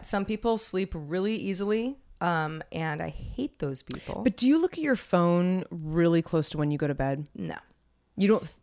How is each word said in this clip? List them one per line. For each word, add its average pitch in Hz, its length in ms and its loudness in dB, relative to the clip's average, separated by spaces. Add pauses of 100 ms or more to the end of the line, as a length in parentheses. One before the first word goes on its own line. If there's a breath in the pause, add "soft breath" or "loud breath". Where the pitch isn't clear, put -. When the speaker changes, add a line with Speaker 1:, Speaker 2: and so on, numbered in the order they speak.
Speaker 1:
some 196 200 2
people 220 360 0
sleep 190 360 0
really 180 400 -2
easily, 208 600 -2 (240)
um, 160 400 0 (100)
and 160 300 -4
I 165 80 -6
hate - 500 -8
those 139 220 -4
people. - 420 -6
Speaker 2:
But 233 140 2
do 247 100 2
you 311 140 6
look 349 120 0
at 339 100 -8
your 277 120 2
phone 180 760 2
really 165 500 2
close 160 300 -2
to 151 80 -4
when 147 100 2
you 147 80 0
go 147 100 0
to 143 80 -2
bed? 139 300 -2 (100)
Speaker 1:
No. 170 200 -8 (640)
Speaker 2:
You 196 120 4
don't 214 140 6
th- 165 200 -12